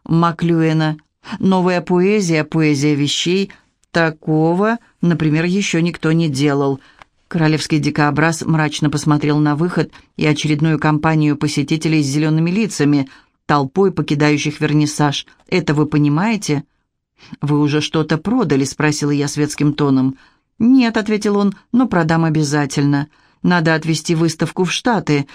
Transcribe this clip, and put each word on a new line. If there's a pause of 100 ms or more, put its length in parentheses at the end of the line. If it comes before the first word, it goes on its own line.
Маклюэна, (420)
«Новая
поэзия,
поэзия
вещей, (380)
такого, (220)
например,
еще
никто
не
делал». (500)
Королевский
дикобраз
мрачно
посмотрел
на
выход (240)
и
очередную
компанию
посетителей
с
зелеными
лицами, (380)
толпой
покидающих
вернисаж. (220)
«Это
вы
понимаете?» (760)
«Вы
уже
что-то
продали?» —
спросила
я
светским
тоном. (420)
«Нет», —
ответил
он, — (160)
«но
продам
обязательно. (360)
Надо
отвезти
выставку
в
Штаты,